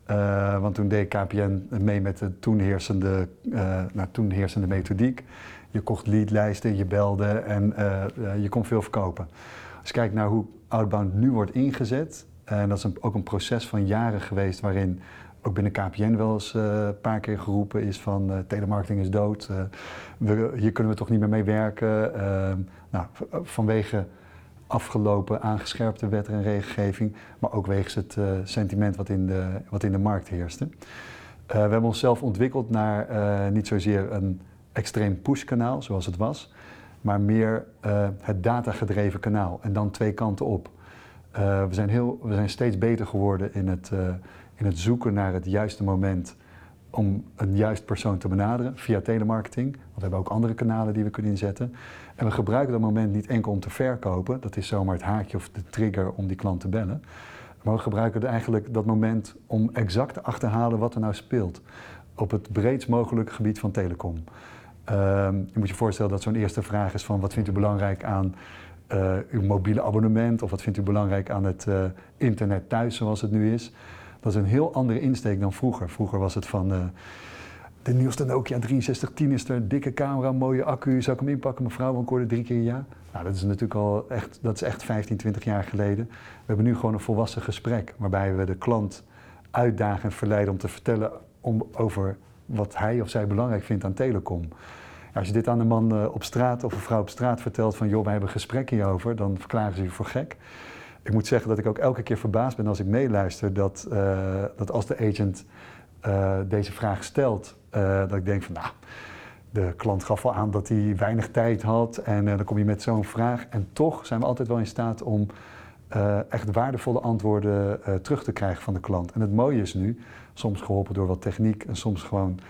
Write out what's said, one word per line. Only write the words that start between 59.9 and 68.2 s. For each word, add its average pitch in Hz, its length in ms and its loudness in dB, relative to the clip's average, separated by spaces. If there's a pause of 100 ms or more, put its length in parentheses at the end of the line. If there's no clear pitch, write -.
te - 80 -10
achterhalen 117 580 0
wat 113 140 0
er 117 80 -2
nou 107 120 0
speelt 95 480 -2 (540)
op 104 160 -2
het 107 200 -2
breedst 117 380 2
mogelijke 117 440 2
gebied 107 260 0
van 101 120 -2
telecom. 87 520 -4 (600)
Ehm, 98 520 2
je 95 240 -2
moet 101 100 2
je 101 60 -8
voorstellen 104 360 2
dat 98 100 -2
zo'n 110 140 0
eerste 104 260 0
vraag 104 320 -2
is - 120 -6
van: 101 140 0
"Wat 98 140 -2
vindt 104 160 0
u - 20 0
belangrijk 101 520 0
aan, 95 320 0 (520)